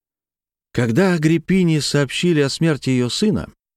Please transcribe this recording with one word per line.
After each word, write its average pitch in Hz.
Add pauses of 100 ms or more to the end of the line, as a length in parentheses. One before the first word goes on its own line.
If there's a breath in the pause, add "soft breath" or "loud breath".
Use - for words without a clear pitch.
(720)
Когда 123
Агриппине 165
сообщили 147
о 135
смерти 156
её 123
сына, 127 (280)